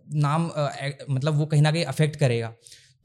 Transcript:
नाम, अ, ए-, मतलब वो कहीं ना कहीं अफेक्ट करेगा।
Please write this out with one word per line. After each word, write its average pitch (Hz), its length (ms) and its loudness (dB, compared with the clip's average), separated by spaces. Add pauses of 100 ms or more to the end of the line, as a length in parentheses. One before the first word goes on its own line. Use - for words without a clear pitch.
(140)
नाम, 151 360 0
अ, 147 260 -4
ए-, 139 220 -10 (120)
मतलब 143 260 0
वो 151 100 2
कहीं 151 160 4
ना 151 100 6
कहीं 170 140 0
अफेक्ट 156 300 0
करेगा। 117 380 0 (520)